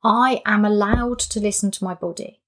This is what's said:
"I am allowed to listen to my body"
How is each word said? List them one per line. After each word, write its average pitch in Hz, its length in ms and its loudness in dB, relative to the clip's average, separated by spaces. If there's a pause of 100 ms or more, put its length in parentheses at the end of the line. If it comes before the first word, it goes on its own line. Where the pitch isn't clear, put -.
"I 240 420 2
am 208 200 2
allowed 214 540 0
to - 200 -4
listen 208 320 -2
to - 120 -6
my 185 100 -4
body" - 540 -10